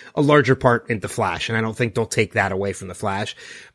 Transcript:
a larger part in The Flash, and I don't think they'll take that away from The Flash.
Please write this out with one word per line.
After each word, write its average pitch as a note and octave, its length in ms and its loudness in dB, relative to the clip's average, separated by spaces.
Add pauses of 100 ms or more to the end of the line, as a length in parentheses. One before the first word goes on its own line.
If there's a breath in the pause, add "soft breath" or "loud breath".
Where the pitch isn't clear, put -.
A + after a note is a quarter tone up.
(160 loud breath)
a D#3 60 0
larger C#3+ 320 6
part A#2+ 360 2
in A2 100 -2
The G2+ 80 -8
Flash, F#2 400 -4
and A2+ 100 -2
I A2+ 40 0
don't A2 160 -4
think A#2+ 180 -2
they'll A2+ 100 2
take - 280 -2
that G2 180 0
away G2 220 -2
from F#2 160 -10
The F2 40 -12
Flash. G2+ 440 -4 (380 loud breath)